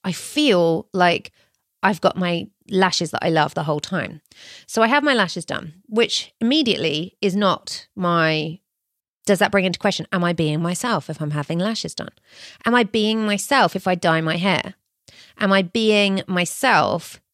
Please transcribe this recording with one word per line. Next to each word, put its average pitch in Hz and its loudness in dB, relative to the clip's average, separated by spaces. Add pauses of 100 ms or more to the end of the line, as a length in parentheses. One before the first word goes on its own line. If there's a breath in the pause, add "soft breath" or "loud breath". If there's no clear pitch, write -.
I 190 -4
feel 175 2
like 180 2 (500)
I've 196 0
got - 2
my 175 -4 (220)
lashes 185 0
that - -4
I 147 0
love 156 2
the 170 -6
whole 151 -2
time. 160 -6 (460 loud breath)
So - -4
I 226 6
have 285 2
my 294 2
lashes 185 -2
done, - -10 (140)
which - -2
immediately 196 0
is 196 0
not - -2
my, 160 0 (640)
does 196 2
that 208 2
bring 196 2
into 180 -2
question, - -2
am 180 0
I 175 0
being 156 0
myself 180 -2
if 156 -10
I'm 151 -4
having 147 -4
lashes 208 -4
done? - -12 (540 loud breath)
Am 233 2
I 240 4
being 220 0
myself 208 2
if 190 -4
I 185 2
dye 160 2
my 160 0
hair? 180 -2 (640 loud breath)
Am 196 2
I 196 4
being 208 2
myself 175 0 (120)